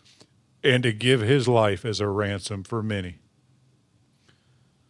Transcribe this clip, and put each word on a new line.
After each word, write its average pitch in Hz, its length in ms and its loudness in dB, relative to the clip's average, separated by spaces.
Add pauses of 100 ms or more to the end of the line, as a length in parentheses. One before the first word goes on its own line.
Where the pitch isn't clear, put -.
(640)
and 123 200 2
to 120 100 0
give 120 300 2
his 123 260 2
life 110 360 2
as 104 140 -4
a 104 100 -2
ransom 101 540 -4
for 113 200 -6
many." 95 360 -6 (1700)